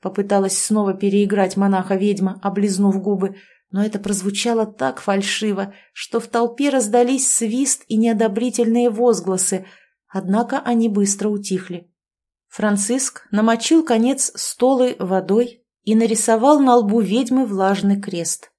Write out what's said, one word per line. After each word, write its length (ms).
попыталась 560
снова 360
переиграть 600
монаха 400
ведьма, 460
облизнув 600
губы, 340
но 160
это 140
прозвучало 680
так 340
фальшиво, 760
что 260
в 80
толпе 420
раздались 640
свист 560
и 80
неодобрительные 960
возгласы, 760
однако 520
они 300
быстро 400
утихли. 600
Франциск 840
намочил 540
конец 500
столы 640
водой 640
и 120
нарисовал 640
на 160
лбу 240
ведьмы 460
влажный 560
крест 580